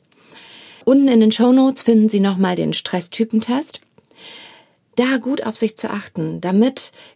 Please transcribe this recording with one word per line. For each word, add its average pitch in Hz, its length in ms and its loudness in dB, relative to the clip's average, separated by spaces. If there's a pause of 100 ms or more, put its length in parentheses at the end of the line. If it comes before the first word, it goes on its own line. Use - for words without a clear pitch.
(840)
Unten 277 240 4
in 233 120 6
den 220 120 4
Shownotes 262 500 2
finden 220 260 4
Sie 208 120 0
nochmal 190 360 0
den 165 160 -2
Stresstypentest. 220 1080 -4 (1160)
Da 262 220 0
gut 269 260 -4
auf 220 120 -8
sich 220 200 -4
zu - 140 -8
achten, 165 500 -8
damit 208 520 0 (240)